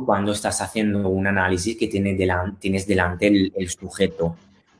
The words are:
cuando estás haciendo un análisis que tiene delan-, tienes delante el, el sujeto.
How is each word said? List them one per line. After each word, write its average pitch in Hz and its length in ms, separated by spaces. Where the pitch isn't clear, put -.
cuando 104 260
estás 104 300
haciendo 101 480
un 95 180
análisis 95 500
que 110 100
tiene 98 280
delan-, 92 420
tienes 95 300
delante 92 400
el, 95 280
el 92 140
sujeto. 87 680